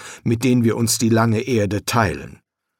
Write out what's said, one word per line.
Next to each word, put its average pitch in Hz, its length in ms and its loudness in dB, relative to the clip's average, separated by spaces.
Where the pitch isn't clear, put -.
mit 117 200 0
denen 123 200 2
wir 113 120 2
uns 117 220 -2
die 117 100 0
lange 113 320 2
Erde 104 440 -2
teilen. 85 560 -2